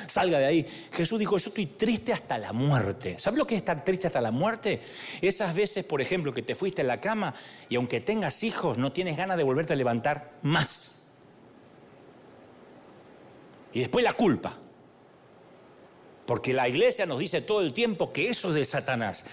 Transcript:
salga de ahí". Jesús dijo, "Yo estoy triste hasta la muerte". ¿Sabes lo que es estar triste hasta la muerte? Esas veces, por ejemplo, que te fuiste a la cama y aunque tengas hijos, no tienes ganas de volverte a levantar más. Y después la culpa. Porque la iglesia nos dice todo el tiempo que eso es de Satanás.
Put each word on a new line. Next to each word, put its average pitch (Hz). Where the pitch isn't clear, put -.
salga 185
de 135
ahí". 156
Jesús 175
dijo, 202
"Yo 170
estoy 202
triste 226
hasta 143
la 104
muerte". 110
¿Sabes 226
lo 302
que 233
es 190
estar 165
triste 185
hasta 135
la 113
muerte? 185
Esas 196
veces, 196
por 139
ejemplo, 175
que 117
te 123
fuiste 185
a -
la 120
cama 196
y 120
aunque 123
tengas 202
hijos, 180
no 135
tienes 180
ganas 185
de 160
volverte 151
a 147
levantar 127
más. -
Y -
después 180
la 214
culpa. 147
Porque 120
la 127
iglesia 196
nos 139
dice 165
todo 208
el 151
tiempo 190
que 175
eso 226
es 160
de 147
Satanás. 120